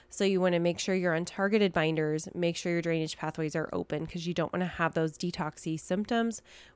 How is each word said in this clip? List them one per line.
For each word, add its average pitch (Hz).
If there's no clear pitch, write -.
So -
you 190
wanna 180
make 175
sure 190
you're 180
on 170
targeted 202
binders, 156
make 170
sure 175
your 170
drainage 165
pathways 156
are 160
open 160
'cause 165
you 175
don't 165
wanna 180
have 165
those 160
detoxy 160
symptoms 220